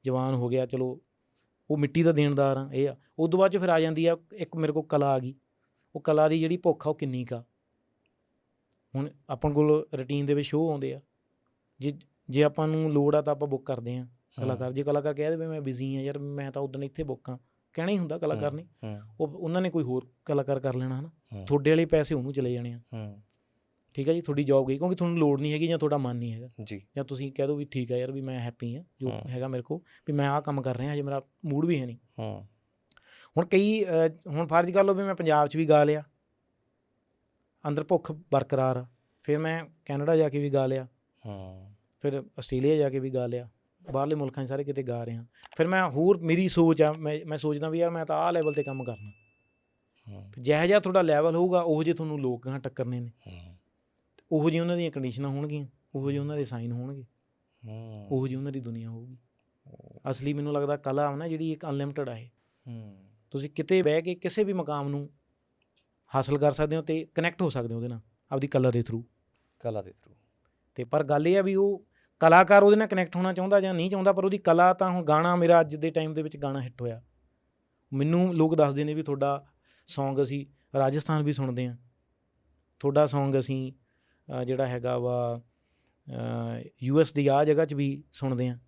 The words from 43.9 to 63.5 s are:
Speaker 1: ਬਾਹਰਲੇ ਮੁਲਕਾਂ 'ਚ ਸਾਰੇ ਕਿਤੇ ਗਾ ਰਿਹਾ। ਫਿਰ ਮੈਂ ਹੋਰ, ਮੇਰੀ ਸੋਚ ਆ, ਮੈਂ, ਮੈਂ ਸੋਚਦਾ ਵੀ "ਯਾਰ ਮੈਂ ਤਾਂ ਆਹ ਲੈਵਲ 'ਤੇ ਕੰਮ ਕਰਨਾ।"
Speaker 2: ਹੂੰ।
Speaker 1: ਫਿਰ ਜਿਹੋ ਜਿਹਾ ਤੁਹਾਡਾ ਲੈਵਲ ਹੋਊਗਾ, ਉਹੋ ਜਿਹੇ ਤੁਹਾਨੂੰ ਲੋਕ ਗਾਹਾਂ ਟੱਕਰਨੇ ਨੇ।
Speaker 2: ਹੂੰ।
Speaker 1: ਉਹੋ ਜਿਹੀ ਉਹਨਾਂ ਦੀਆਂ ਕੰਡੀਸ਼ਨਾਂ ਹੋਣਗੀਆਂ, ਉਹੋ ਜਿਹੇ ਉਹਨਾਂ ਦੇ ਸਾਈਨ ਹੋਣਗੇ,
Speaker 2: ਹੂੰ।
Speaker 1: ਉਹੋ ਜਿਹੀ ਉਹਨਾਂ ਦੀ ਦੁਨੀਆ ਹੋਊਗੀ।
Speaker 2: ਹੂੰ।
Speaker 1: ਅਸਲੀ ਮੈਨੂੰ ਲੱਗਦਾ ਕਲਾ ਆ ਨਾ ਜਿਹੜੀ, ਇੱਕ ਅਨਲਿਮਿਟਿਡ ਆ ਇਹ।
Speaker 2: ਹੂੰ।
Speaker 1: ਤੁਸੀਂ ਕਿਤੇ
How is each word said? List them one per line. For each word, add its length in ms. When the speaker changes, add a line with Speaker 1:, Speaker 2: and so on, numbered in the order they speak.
Speaker 1:
ਬਾਹਰਲੇ 220
ਮੁਲਕਾਂ 300
'ਚ 40
ਸਾਰੇ 140
ਕਿਤੇ 200
ਗਾ 220
ਰਿਹਾ। 200
ਫਿਰ 100
ਮੈਂ 220
ਹੋਰ, 280
ਮੇਰੀ 300
ਸੋਚ 340
ਆ, 120
ਮੈਂ, 320
ਮੈਂ 120
ਸੋਚਦਾ 320
ਵੀ 100
"ਯਾਰ 120
ਮੈਂ 140
ਤਾਂ 120
ਆਹ 140
ਲੈਵਲ 200
'ਤੇ 120
ਕੰਮ 200
ਕਰਨਾ।" 280
Speaker 2:
ਹੂੰ। 220
Speaker 1:
ਫਿਰ 120
ਜਿਹੋ 220
ਜਿਹਾ 140
ਤੁਹਾਡਾ 220
ਲੈਵਲ 340
ਹੋਊਗਾ, 260
ਉਹੋ 220
ਜਿਹੇ 120
ਤੁਹਾਨੂੰ 240
ਲੋਕ 260
ਗਾਹਾਂ 140
ਟੱਕਰਨੇ 400
ਨੇ। 120
Speaker 2:
ਹੂੰ। 280
Speaker 1:
ਉਹੋ 180
ਜਿਹੀ 100
ਉਹਨਾਂ 180
ਦੀਆਂ 140
ਕੰਡੀਸ਼ਨਾਂ 380
ਹੋਣਗੀਆਂ, 380
ਉਹੋ 160
ਜਿਹੇ 80
ਉਹਨਾਂ 180
ਦੇ 80
ਸਾਈਨ 260
ਹੋਣਗੇ, 340
Speaker 2:
ਹੂੰ। 440
Speaker 1:
ਉਹੋ 160
ਜਿਹੀ 100
ਉਹਨਾਂ 140
ਦੀ 80
ਦੁਨੀਆ 300
ਹੋਊਗੀ। 280
Speaker 2:
ਹੂੰ। 440
Speaker 1:
ਅਸਲੀ 220
ਮੈਨੂੰ 200
ਲੱਗਦਾ 240
ਕਲਾ 300
ਆ 80
ਨਾ 120
ਜਿਹੜੀ, 240
ਇੱਕ 140
ਅਨਲਿਮਿਟਿਡ 440
ਆ 80
ਇਹ। 100
Speaker 2:
ਹੂੰ। 380
Speaker 1:
ਤੁਸੀਂ 180
ਕਿਤੇ 320